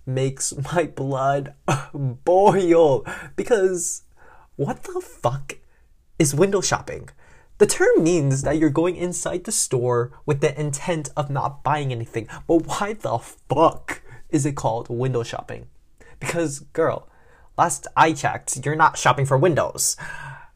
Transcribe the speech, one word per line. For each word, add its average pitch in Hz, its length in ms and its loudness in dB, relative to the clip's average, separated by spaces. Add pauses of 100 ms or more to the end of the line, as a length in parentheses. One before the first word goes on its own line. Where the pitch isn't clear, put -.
makes 135 480 -4 (200)
my 165 120 0
blood 139 680 -2 (140)
<laughs> - 260 -2
boil 165 1120 4 (300)
because 190 680 0 (520)
what 147 280 -4
the 370 180 -8
fuck - 560 -6 (640)
is 143 160 0
window 190 260 4
shopping? - 480 -4 (500)
The 208 80 8
term 403 360 4
means 143 380 2
that 143 160 0
you're 156 120 4
going 165 260 0
inside 180 500 -6
the 220 60 -8
store 123 600 -2 (140)
with 147 160 -2
the 147 180 0
intent 151 560 -4
of 139 140 -2
not 135 340 -4
buying 143 280 0
anything. 117 360 -6 (200)
But 165 200 4
why 208 260 -4
the 117 260 -4
fuck - 800 -2 (280)
is 147 160 0
it 143 100 -4
called 120 340 -6
window 120 340 -2
shopping? 113 440 -10 (520)
Because, 160 420 -4 (120)
girl, 156 340 -2 (500)
last - 380 0
I 156 180 6
checked, - 520 -6
you're 147 100 -2
not 156 220 4
shopping 135 280 2
for 135 120 2
windows. 135 580 0 (600)